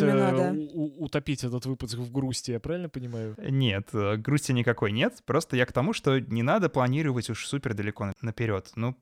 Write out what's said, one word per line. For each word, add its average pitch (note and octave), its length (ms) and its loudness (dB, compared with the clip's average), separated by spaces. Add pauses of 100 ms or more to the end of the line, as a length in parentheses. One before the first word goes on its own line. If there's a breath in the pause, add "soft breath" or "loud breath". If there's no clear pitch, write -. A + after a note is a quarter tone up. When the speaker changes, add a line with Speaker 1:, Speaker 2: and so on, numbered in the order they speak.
Speaker 1:
времена, C3+ 280 4
да. F3+ 200 2
Speaker 2:
у-, D3+ 340 -4
у-, D3+ 180 -6
утопить C#3 400 -2
этот A#2+ 220 -2
выпуск B2+ 300 -4
в B2 140 -6
грусти, C3 400 -4
я A#2 80 -2
правильно E3+ 300 -6
понимаю? A#2 500 -8
Speaker 3:
Нет, B2+ 540 2
э, G#2 240 2
грусти C#3 340 0
никакой A#2+ 400 2
нет, C#3+ 340 0
просто C3+ 320 0
я B2 80 6
к - 80 -10
тому, D3+ 200 2
что C3+ 260 2
не A2+ 240 -2
надо E3+ 260 4
планировать B2+ 640 0
уж - 160 -6
супер C3+ 280 -2
далеко G#2 320 -4
на-, G2 140 -4
наперед. A2 540 -2
Ну, A#2+ 280 -4